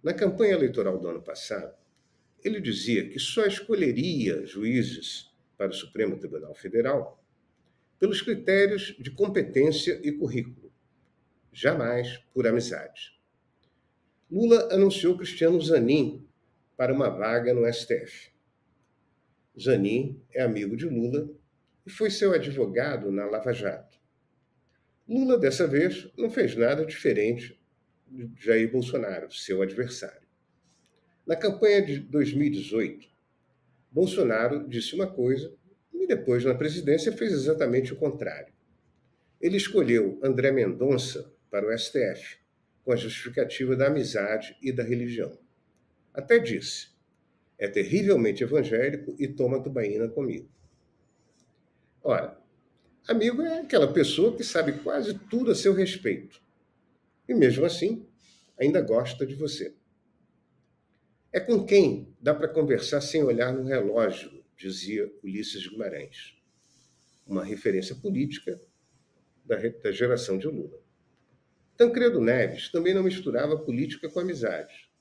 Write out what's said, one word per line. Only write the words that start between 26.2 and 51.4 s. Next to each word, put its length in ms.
fez 240
nada 300
diferente 760
de 220
Jair 300
Bolsonaro, 640
seu 280
adversário. 640
Na 80
campanha 460
de 180
dois 340
mil 140
e 20
dezoito, 560
Bolsonaro 760
disse 300
uma 100
coisa 480
e 140
depois, 380
na 100
presidência, 560
fez 220
exatamente 580
o 60
contrário. 560
Ele 160
escolheu 680
André 300
Mendonça 760
para 160
o 40
S 200
T 80
F, 380
com 80
a 20
justificativa 800
da 120
amizade 720
e 100
da 120
religião. 540
Até 260
disse: 480
"É 100
terrivelmente 760
evangélico 800
e 80
toma 340
tubaína 460
comigo." 420